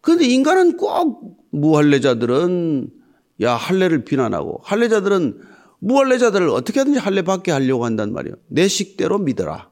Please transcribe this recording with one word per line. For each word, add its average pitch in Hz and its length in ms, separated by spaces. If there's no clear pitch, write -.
그런데 330 240
인간은 311 520
꼭 - 720
무할례자들은, 147 1400
야, 120 140
할례를 165 480
비난하고, 113 600
할례자들은 202 800
무할례자들을 240 720
어떻게든지 247 500
할례 196 220
받게 185 300
하려고 131 340
한단 107 280
말이에요. 71 220
내 180 200
식대로 196 500
믿어라. 98 540